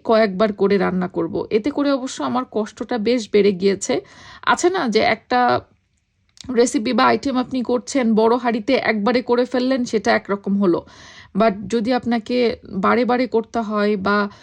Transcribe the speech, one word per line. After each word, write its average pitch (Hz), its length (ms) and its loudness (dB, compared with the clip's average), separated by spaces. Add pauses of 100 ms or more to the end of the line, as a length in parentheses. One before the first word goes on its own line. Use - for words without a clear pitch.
কয়েকবার 214 500 2
করে 196 240 2
রান্না 185 300 -2
করব। 170 420 -4
এতে 220 220 0
করে 285 200 -2
অবশ্য 262 320 -4
আমার 254 280 -4
কষ্টটা 220 460 -4
বেশ 233 240 0 (120)
বেড়ে 208 180 4
গিয়েছে। 196 420 -2 (520)
আছে 330 240 2
না 359 180 -2
যে 208 120 2
একটা - 400 0 (1160)
রেসিপি 247 380 2
বা 254 120 4
আইটেম 240 320 0
আপনি 254 260 -4
করছেন, 247 500 -2
বড় 226 240 4
হাঁড়িতে 240 360 -2
একবারে 226 480 0
করে 247 240 0
ফেললেন, 254 400 -2
সেটা 220 260 -2
একরকম 202 460 -2
হলো, 175 280 2 (520)
but 220 160 4 (140)
যদি 233 260 -2
আপনাকে 240 440 -2 (320)
বারে 214 360 0
বারে 247 220 0
করতে 226 320 -2
হয় 208 380 0
বা 202 320 0 (140)